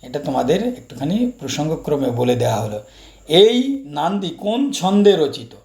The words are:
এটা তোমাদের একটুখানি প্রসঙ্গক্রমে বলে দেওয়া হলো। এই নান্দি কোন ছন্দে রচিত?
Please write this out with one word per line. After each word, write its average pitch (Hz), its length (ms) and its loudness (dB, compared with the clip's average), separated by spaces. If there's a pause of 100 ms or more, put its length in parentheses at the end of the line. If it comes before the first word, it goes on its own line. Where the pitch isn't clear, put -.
এটা 139 180 -8
তোমাদের 135 480 0
একটুখানি 247 720 -4
প্রসঙ্গক্রমে 147 720 -2
বলে 123 240 0
দেওয়া 113 260 -2
হলো। 104 220 -8 (440)
এই 247 600 4
নান্দি 170 420 -4
কোন 233 420 -4
ছন্দে 202 440 4
রচিত? 135 500 -4